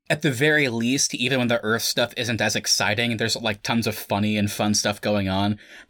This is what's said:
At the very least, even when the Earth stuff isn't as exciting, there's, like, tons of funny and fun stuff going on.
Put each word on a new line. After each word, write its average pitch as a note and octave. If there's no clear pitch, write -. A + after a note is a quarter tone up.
At D3
the D#3
very D3
least, A#2+
even C3
when B2
the A#2
Earth A2
stuff -
isn't A#2+
as G#2+
exciting, A#2
there's, A2+
like, A2
tons A#2
of G#2+
funny G#2+
and G#2
fun G#2
stuff G#2
going G#2
on. G2+